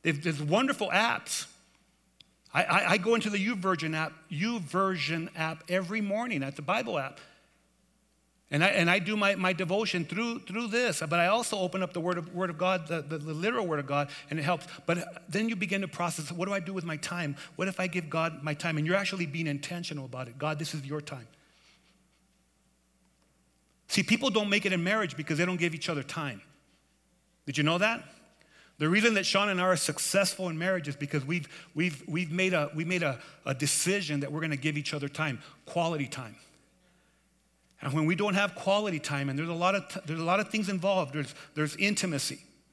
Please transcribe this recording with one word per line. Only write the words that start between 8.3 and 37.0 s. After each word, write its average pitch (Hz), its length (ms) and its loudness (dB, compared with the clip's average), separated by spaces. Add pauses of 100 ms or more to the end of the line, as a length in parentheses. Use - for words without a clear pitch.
And 147 120 4
I, 190 40 8
and 190 200 4
I 185 120 6
do 202 180 0
my, 202 160 4
my 185 180 2
devotion 185 540 0
through, 233 340 -4
through 226 280 -6
this, 226 320 0
but 160 200 2
I 170 80 6
also 220 300 2
open 190 240 0
up 180 100 -2
the 175 80 -4
Word 175 200 0
of, 170 160 -10
Word 180 160 -2
of 156 80 -8
God, 180 280 2
the, 165 140 -2
the, 151 160 -6
the 151 160 -6
literal 202 320 0
Word 156 140 0
of 139 80 -4
God, 143 220 2 (200)
and 151 80 -2
it 151 60 -2
helps. 165 240 0 (180)
But - 420 -2
then 214 220 0
you 226 60 -2
begin 196 260 0
to 185 60 -4
process, 165 440 -4
what 175 160 -2
do 202 60 -2
I 196 60 0
do 185 120 -6
with 185 120 -4
my 160 140 -4
time? 151 380 -4 (200)
What 185 120 0
if 185 120 -4
I 185 80 0
give 165 240 -4
God 160 320 0
my 151 100 -2
time? 160 240 -2
And 151 80 2
you're 175 100 2
actually 190 300 0
being 160 220 -2
intentional 147 580 -4
about 127 220 -8
it. 120 100 -16
"God, 151 220 -2
this 160 160 -4
is 139 100 -6
your 147 160 -4
time." 131 260 -12 (2500)
See, - 160 2
people 233 260 4
don't 208 200 2
make 202 180 2
it 190 60 2
in 175 100 2
marriage 196 340 0
because 151 220 -2
they 175 60 4
don't 180 140 -2
give 165 140 0
each 160 160 -6
other 147 140 -2
time. 135 380 -8 (1080)
Did 135 100 -4
you 151 60 2
know 165 160 4
that? 226 240 0 (720)
The 151 100 2
reason 220 280 6
that 190 100 2
Sean 202 240 4
and 185 100 2
I 180 40 4
are 185 120 6
successful 185 760 2
in 160 100 -4
marriage 175 280 0
is 143 80 -4
because 143 300 -2
we've, 160 220 -2 (260)
we've, 160 340 0
we've 165 240 -2
made 185 220 2
a, 147 220 2
we 160 100 -2
made 175 160 0
a, 139 180 0 (280)
a 135 80 0
decision 147 640 0
that 139 120 -4
we're 151 100 -4
gonna 156 160 -2
give 147 200 -2
each 151 160 -4
other 143 140 -4
time, 139 340 -2 (240)
quality 165 420 0
time. 113 280 -10 (1500)